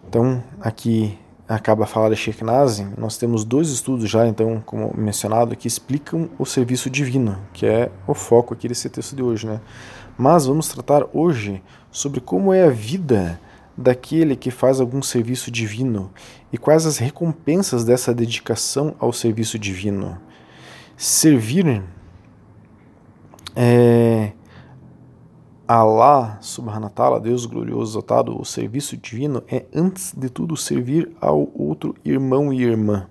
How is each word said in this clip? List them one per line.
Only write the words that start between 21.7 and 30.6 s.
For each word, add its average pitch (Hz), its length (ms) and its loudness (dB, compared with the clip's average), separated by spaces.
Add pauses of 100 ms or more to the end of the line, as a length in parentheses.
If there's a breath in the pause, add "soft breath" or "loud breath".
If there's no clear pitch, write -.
é, 117 800 4 (1400 loud breath)
Allah 113 680 6
subhanahu 107 460 -10
wa 98 40 -10
ta'ala, 123 300 0
Deus 120 260 -2
glorioso 113 460 -6
exaltado, 113 440 0
o 117 80 -8
serviço 120 520 -8
divino 120 500 -6
é, 131 260 -6
antes 185 400 -2
de 131 160 -8
tudo, 160 280 -6
servir 143 640 -2